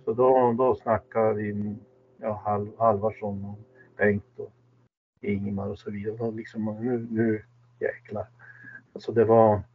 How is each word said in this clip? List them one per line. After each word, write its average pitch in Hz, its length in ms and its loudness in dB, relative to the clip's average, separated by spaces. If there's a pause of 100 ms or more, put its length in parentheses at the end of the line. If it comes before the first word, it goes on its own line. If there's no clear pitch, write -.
Så - 80 -4
då, 127 460 4
då 127 160 2
snackade 110 600 0
vi, 104 400 -4 (460)
ja, 107 240 -6
Hal-, 104 340 -4
Halvarsson 104 640 0
och 101 140 -12 (380)
Bengt 101 280 2 (120)
och - 160 -14 (680)
Ingemar 101 480 -4
och 104 100 -10
så - 120 -14
vidare. 104 260 -8
Då 117 140 -4
liksom, 110 500 -8
nu, 117 300 -4
nu 110 340 0 (360)
jäklar. - 460 -8 (680)
Alltså - 200 -10
det 113 120 4
var 107 380 6 (120)